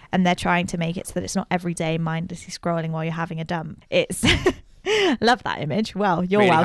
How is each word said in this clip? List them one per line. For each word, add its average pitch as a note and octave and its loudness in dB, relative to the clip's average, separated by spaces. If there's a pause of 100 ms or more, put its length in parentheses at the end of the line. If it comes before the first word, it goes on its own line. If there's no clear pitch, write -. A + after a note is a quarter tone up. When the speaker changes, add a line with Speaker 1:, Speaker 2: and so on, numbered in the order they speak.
(120)
Speaker 1:
and F#3 2
they're F3 2
trying F3+ 0
to F#3 -6
make E3+ -2
it - -10
so - -10
that F3+ -4
it's F#3 -6
not F#3+ -2
every F3 -2
day D#3+ -2
mindlessly E3 -6
scrolling E3 -4
while D#3+ -4
you're E3 -4
having D#3+ -6
a D#3+ -8
dump. E3 -8
It's, - 0
<laughs> F#4 0
love A#3 4
that - -4
image. E3 -2
Well, F#3 2
you're F#3 4
Speaker 2:
Really F#3+ 6
Speaker 1:
welcome. D#3+ 6